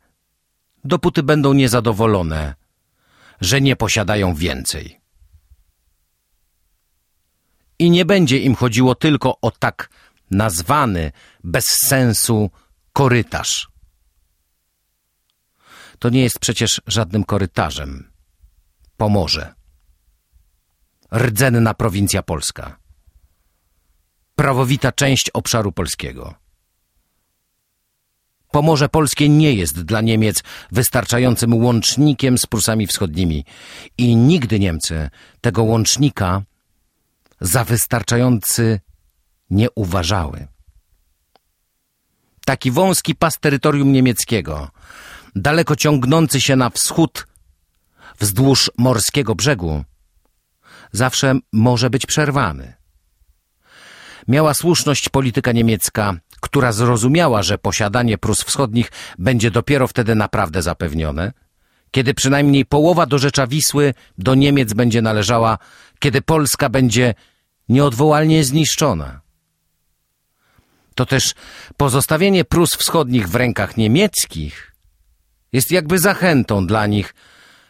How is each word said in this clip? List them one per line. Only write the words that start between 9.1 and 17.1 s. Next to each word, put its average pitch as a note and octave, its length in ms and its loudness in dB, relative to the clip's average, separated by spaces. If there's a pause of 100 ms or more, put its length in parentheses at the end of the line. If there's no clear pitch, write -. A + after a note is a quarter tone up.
o - 100 0
tak - 400 -6 (400)
nazwany, F#2+ 800 0 (320)
bez F2 220 -2
sensu A#2 840 0 (420)
korytarz. - 760 -2 (2250)
To A#2+ 100 -2
nie B2+ 140 2
jest A#2+ 160 -2
przecież - 480 -2
żadnym G#2 380 -2